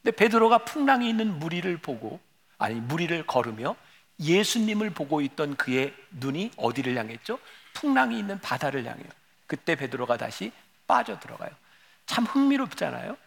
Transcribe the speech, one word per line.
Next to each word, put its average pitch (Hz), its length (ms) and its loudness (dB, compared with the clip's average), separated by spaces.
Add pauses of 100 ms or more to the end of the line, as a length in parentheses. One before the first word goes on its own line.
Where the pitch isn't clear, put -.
근데 - 140 2
베드로가 226 440 6
풍랑이 262 500 2
있는 220 300 0
무리를 170 380 -2
보고, 123 420 -8 (380)
아니, - 180 0
무리를 156 520 -2
걸으며 117 480 0 (440)
예수님을 208 720 2
보고 151 300 -2
있던 143 360 -2
그의 131 360 0 (180)
눈이 143 460 -4
어디를 123 400 0
향했죠? 113 420 -6 (340)
풍랑이 262 440 2
있는 202 220 -4
바다를 127 460 -4
향해요. - 240 -12 (360)
그때 160 300 -2
베드로가 123 420 -2
다시 117 340 -8 (360)
빠져들어가요. - 640 -2 (560)
참 240 180 0
흥미롭잖아요? 254 920 0 (120)